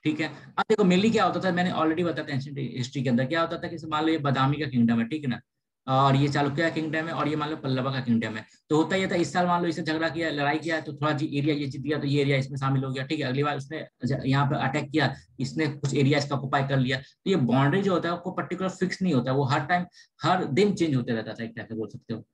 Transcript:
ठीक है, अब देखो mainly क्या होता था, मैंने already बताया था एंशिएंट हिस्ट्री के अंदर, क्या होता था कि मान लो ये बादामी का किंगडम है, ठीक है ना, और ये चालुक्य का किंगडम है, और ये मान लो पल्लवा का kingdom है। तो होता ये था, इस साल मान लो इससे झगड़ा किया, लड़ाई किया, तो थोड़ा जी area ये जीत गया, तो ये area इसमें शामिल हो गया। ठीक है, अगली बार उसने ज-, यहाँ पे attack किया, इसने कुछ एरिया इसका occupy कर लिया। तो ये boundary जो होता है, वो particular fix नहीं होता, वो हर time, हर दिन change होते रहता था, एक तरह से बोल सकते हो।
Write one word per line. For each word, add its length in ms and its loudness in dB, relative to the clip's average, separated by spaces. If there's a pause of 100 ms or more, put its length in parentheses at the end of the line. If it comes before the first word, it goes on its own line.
ठीक 160 0
है, 80 -2 (300)
अब 100 0
देखो 140 4
mainly 300 6
क्या 120 4
होता 160 2
था, 120 2
मैंने 200 0
already 320 2
बताया 240 -4
था 40 -6
एंशिएंट 260 -6
हिस्ट्री 440 -6
के 60 0
अंदर, 180 2
क्या 140 0
होता 160 -2
था 120 -8
कि 180 -10
मान 160 -2
लो 60 2
ये 100 2
बादामी 380 2
का 100 -4
किंगडम 340 2
है, 80 -2
ठीक 140 -6
है 60 -4
ना, 120 -4 (460)
और 300 4
ये 120 4
चालुक्य 340 0
का 80 2
किंगडम 360 -4
है, 60 -6
और 160 -2
ये 80 -2
मान 140 -4
लो 60 -6
पल्लवा 360 -2
का 80 -4
kingdom 360 0
है। 100 -12 (220)
तो 80 2
होता 200 2
ये 120 0
था, 60 -2
इस 180 0
साल 140 2
मान 160 2
लो 60 0
इससे 140 -4
झगड़ा 260 -2
किया, 220 -2
लड़ाई 280 0
किया, 220 -4
तो 120 -10
थोड़ा 200 -2
जी 260 -2
area 160 2
ये 120 -4
जीत 140 -8
गया, 180 -2
तो 80 -4
ये 140 2
area 160 2
इसमें 220 -2
शामिल 260 0
हो 80 -6
गया। 140 -6
ठीक 140 -4
है, 60 -2
अगली 160 0
बार 140 0
उसने 300 -10 (180)
ज-, 220 -2
यहाँ 200 2
पे 100 0
attack 340 -2
किया, 240 0 (260)
इसने 260 -2
कुछ 280 -4
एरिया 240 4
इसका 180 -2
occupy 260 -2
कर 140 0
लिया। 220 0
तो 320 -8
ये 60 4
boundary 460 4
जो 100 2
होता 160 0
है, 60 -2
वो 160 -8
particular 400 -4
fix 320 -2
नहीं 120 2
होता, 180 2
वो 120 2
हर 220 2
time, 200 0 (360)
हर 220 2
दिन 300 4
change 200 2
होते 180 0
रहता 220 -4
था, 100 -8
एक 120 -10
तरह 80 -10
से 100 -10
बोल 140 -6
सकते 260 -10
हो। 200 -12